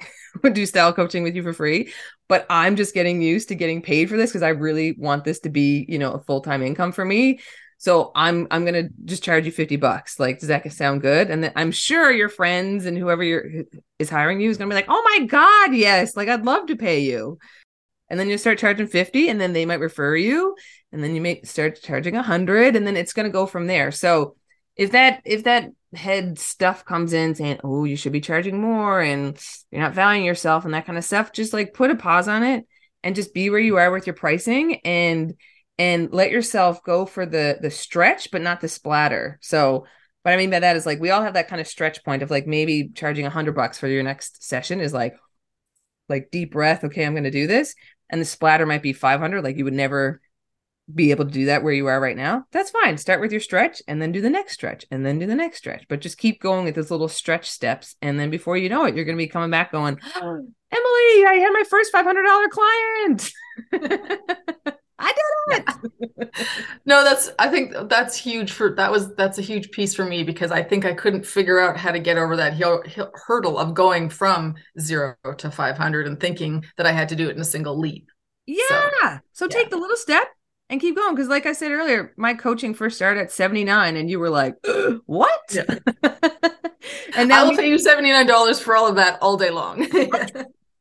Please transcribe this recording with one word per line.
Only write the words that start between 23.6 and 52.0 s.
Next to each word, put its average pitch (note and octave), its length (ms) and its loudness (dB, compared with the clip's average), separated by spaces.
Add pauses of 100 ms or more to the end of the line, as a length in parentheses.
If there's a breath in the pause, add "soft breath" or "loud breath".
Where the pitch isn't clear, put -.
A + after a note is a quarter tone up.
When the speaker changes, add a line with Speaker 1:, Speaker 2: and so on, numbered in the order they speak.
Speaker 1:
there. D3 260 0
So D#3+ 420 0 (420)
if G3+ 160 0
that, B3+ 320 4
if G#3+ 200 -2
that A#3+ 260 2 (240)
head F3+ 440 -4
stuff - 460 -2
comes E3+ 280 -2
in D#3+ 220 0
saying, D3 300 -4
"Oh, C#3 200 -2
you C#3+ 120 -2
should C#3+ 160 -6
be D3 80 -2
charging F3 400 -2
more, G#3+ 400 0
and C#3+ 400 -2 (300 loud breath)
you're C#3+ 100 -6
not D#3+ 140 -2
valuing G3 320 2
yourself," E3+ 400 0
and D#3 80 -4
that D#3 120 -6
kind E3+ 120 -8
of E3+ 60 -6
stuff, G#3+ 280 -2
just, A3 220 -6
like, G#3 180 -4
put C4 180 2
a - 40 2
pause F3 340 2
on G#3+ 140 0
it A#3+ 240 0 (360)
and F#3 120 -4
just F#3+ 180 -6
be F#3+ 160 -2
where G#3 120 2
you A3 180 4
are F3+ 120 6
with F#3 160 -4
your - 80 -6
pricing A3+ 720 0
and, E3+ 500 0 (440 soft breath)
and F3 340 0
let F#3+ 180 2
yourself G3 520 0
go F#3 240 0
for F#3+ 200 -8
the, D3+ 340 -2
the D3+ 100 -4
stretch, F#3 600 0
but F#3 120 -4
not F3 180 -4
the D#3+ 80 -6
splatter. D3 720 -2
So C3+ 460 0 (360 soft breath)
what F3 100 2
I F3+ 40 4
mean F#3+ 140 0
by F3+ 100 2
that F3 160 4
is, D#3+ 80 -4
like, D3+ 160 -4
we E3+ 100 0
all G3+ 120 4
have G#3 120 -4
that E3+ 140 0
kind F3 120 -8
of D3+ 60 -8
stretch - 380 -6
point C#3 180 -4
of, C#3 80 -6
like, C#3 160 -2
maybe D3+ 480 0
charging D3 320 -4
a C#3+ 40 -6
hundred D3+ 240 -4
bucks B2+ 240 -2
for - 100 -6
your C3+ 140 0
next - 400 -10
session D#3+ 380 -6
is D3+ 120 -4
like, A#2+ 220 -4 (920)
like, C#3 220 -6
deep F3 220 -8
breath. D#3 320 0
"Okay, D3+ 200 -4
I'm D3 100 -2
gonna C#3+ 160 -4
do C#3 160 -2
this." B3 280 0 (380 soft breath)
And D#3+ 80 -2
the D#3+ 40 -4
splatter D#3 420 2
might D3+ 160 -2
be C#3+ 100 -2
five C3+ 280 0
hundred, E3+ 240 -4
like, C3+ 120 -6
you C#3+ 80 -4
would C3+ 80 -2
never C#3 480 -2 (720)
be D3+ 200 4
able C#3+ 120 0
to C#3+ 60 -6
do C3+ 140 -2
that C#3+ 180 2
where D3+ 100 0
you C#3 140 0
are C3+ 140 0